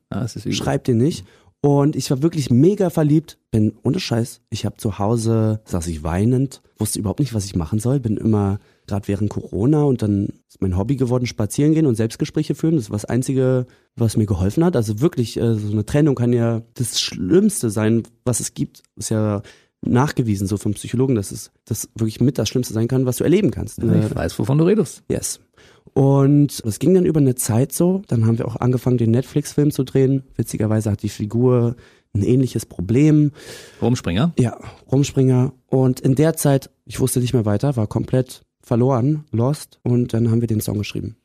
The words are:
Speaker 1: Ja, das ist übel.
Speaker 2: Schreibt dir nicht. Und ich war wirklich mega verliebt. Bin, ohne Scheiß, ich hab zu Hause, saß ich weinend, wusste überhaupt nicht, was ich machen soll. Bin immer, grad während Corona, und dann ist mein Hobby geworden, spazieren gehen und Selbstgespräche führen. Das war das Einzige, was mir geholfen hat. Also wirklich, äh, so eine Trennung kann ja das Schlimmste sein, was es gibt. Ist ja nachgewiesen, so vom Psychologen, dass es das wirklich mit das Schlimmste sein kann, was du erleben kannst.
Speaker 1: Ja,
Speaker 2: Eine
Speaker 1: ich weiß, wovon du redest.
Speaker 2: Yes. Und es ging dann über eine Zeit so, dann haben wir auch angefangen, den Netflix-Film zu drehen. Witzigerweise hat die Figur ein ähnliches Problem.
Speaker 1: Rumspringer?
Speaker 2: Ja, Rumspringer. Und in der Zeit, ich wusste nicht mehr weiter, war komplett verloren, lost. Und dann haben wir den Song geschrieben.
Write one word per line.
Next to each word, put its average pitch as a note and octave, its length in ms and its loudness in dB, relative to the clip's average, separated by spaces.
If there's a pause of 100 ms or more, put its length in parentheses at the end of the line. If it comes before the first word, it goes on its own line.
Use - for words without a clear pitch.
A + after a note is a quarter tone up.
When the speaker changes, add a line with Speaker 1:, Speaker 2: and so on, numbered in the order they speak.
(120)
Speaker 1:
Ja, G2+ 80 -6
das B2 140 -6
ist G#2+ 120 -12
übel. G2+ 100 -4
Speaker 2:
Schreibt C#3 320 -2
dir B2+ 60 2
nicht. C3 300 0 (360)
Und C#3+ 340 2
ich - 160 -6
war C3+ 120 0
wirklich D#3+ 280 -2
mega F3 400 4
verliebt. D#3 480 0 (140)
Bin, G#2+ 220 2 (100)
ohne D#3 160 -2
Scheiß, A#2 400 -4 (100)
ich - 160 -8
hab G#2 140 -8
zu G#2+ 180 -6
Hause, A2 680 0
saß E2+ 220 -4
ich D#2 140 -6
weinend, A#2 600 0 (160)
wusste - 200 -4
überhaupt G#2 220 -4
nicht, A#2+ 140 -2
was G2+ 100 -2
ich G2 100 -12
machen F2+ 240 -2
soll. B2+ 220 0
Bin A2 160 -2
immer, G#2 420 0 (300)
grad G2+ 200 -6
während G2+ 220 -2
Corona, B2 540 0
und C3+ 180 0
dann G2+ 280 0 (180)
ist - 140 -20
mein F#2+ 160 -2
Hobby A2+ 180 0
geworden, B2 300 0
spazieren C#3+ 480 0
gehen D#3+ 120 2
und A#2+ 100 2
Selbstgespräche D3 580 -4
führen. E3 220 0
Das A#2 140 -2
war G#2+ 60 -2
das G#2 80 -6
Einzige, B2+ 640 0 (280)
was A#2 220 0
mir A2 100 2
geholfen G2+ 380 0
hat. F3 100 2
Also A2 260 -2
wirklich, C3 380 -2
äh, A#2 160 0
so G#2 160 -4
eine G#2+ 140 0
Trennung D3 300 2
kann A#2+ 180 0
ja A#2 300 0 (120)
das - 260 -4
Schlimmste F3 680 0
sein, A2 340 0 (200)
was B2 160 -2
es - 140 -10
gibt. - 280 -8 (140)
Ist - 140 -12
ja G#2+ 320 0 (420)
nachgewiesen, A#2 600 0
so G2+ 120 0
vom G#2+ 160 -2
Psychologen, B2+ 420 -2
dass G2+ 160 -4
es - 180 -14 (140)
das - 320 -8
wirklich A2+ 240 -4
mit B2 180 2
das A2+ 100 -2
Schlimmste B2 240 -4
sein A2 160 0
kann, C3 180 0
was B2 100 -2
du - 80 -2
erleben G3+ 260 4
kannst. - 280 -8
Speaker 1:
Ja, A#2+ 60 -4
Speaker 2:
Eine A2 220 2
Speaker 1:
ich - 80 -4
weiß, - 240 -4
wovon C3+ 200 0
du D#3+ 60 4
redest. G3 440 0
Speaker 2:
Yes. - 320 -6 (540)
Und C#3 680 4
es G#2+ 140 -4
ging E3 160 4
dann F3+ 100 4
über D#3 160 2
eine C3 140 4
Zeit A#2+ 380 0
so, F#3 360 0
dann A2+ 180 2
haben A2+ 120 2
wir - 80 -4
auch A2 100 -8
angefangen, B2 420 0
den A2+ 120 2
Netflix-Film D3 640 0
zu C3+ 120 -2
drehen. C3+ 380 2 (140)
Witzigerweise A2 540 -2
hat G2+ 120 -4
die A2 60 -6
Figur A#2+ 680 0 (380)
ein G2+ 80 0
ähnliches B2 440 0
Problem. D3 640 2 (480)
Speaker 1:
Rumspringer? A#2+ 580 0
Speaker 2:
Ja, A#2 200 0 (320)
Rumspringer. C3 600 2 (140)
Und C3 340 0
in C3 140 2
der D#3 220 2
Zeit, C#3 340 0 (160)
ich - 140 -10
wusste B2+ 200 0
nicht A#2+ 140 0
mehr A#2 100 2
weiter, G#2+ 320 0
war G#2+ 100 0
komplett - 560 -4 (200)
verloren, C3 680 0
lost. B2 500 -4
Und B2 320 0
dann A2+ 160 2
haben A#2 100 2
wir A#2 80 -2
den G#2+ 120 0
Song G#2 180 -4
geschrieben. G2+ 460 -8